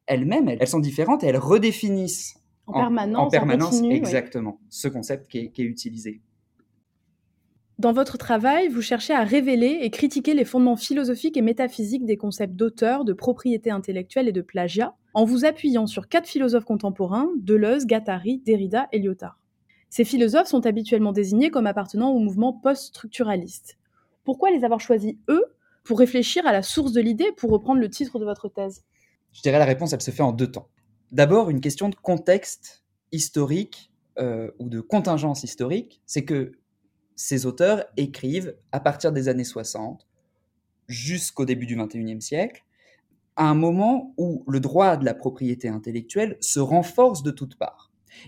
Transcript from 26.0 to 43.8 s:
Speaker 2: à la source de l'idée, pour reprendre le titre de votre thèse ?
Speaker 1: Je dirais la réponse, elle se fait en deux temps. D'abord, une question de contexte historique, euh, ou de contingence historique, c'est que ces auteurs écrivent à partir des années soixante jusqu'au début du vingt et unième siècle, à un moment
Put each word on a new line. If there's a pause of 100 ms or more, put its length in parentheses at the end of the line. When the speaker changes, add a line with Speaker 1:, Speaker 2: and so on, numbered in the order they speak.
Speaker 2:
à
la
source
de
l'idée,
pour
reprendre
le
titre
de
votre
thèse ? (480)
Speaker 1:
Je
dirais
la
réponse,
elle
se
fait
en
deux
temps. (440)
D'abord,
une
question
de
contexte (280)
historique, (260)
euh,
ou
de
contingence
historique,
c'est
que (640)
ces
auteurs (120)
écrivent (160)
à
partir
des
années
soixante (800)
jusqu'au
début
du
vingt
et
unième
siècle, (720)
à
un
moment